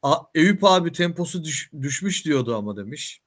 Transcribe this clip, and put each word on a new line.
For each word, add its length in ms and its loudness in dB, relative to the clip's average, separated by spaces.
"A-, 180 2
Eyüp 280 4
abi 280 6
temposu 520 -2
düş-, 280 -6
düşmüş 440 -4
diyordu 300 0
ama." 220 -6
demiş. 500 -12